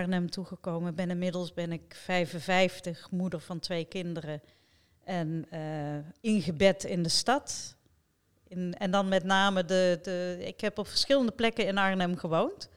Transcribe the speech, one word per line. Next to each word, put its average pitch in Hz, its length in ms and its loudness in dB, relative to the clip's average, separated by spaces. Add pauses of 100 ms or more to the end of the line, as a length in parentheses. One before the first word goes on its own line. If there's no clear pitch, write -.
Arnhem 175 280 0
toegekomen. 175 640 -6
Ben, 180 160 -2
inmiddels 180 440 -2
ben 170 180 -4
ik - 220 -10
vijfenvijftig, 180 1160 0
moeder 180 300 -2
van 170 180 -10
twee 165 260 -4
kinderen 165 560 -8 (640)
en, 165 460 -2
eh, 156 460 -6 (240)
ingebed 190 640 2
in 180 180 -2
de 165 60 0
stad. - 680 -2 (720)
In, 180 260 -4
en 196 160 -2
dan 196 180 2
met 190 160 4
name 190 400 4
de, 180 380 4
de, 180 340 -4 (100)
ik 185 140 -10
heb 214 180 -2
op 202 100 -4
verschillende 262 440 4
plekken 226 340 0
in 190 120 0
Arnhem 190 380 2
gewoond. 185 600 0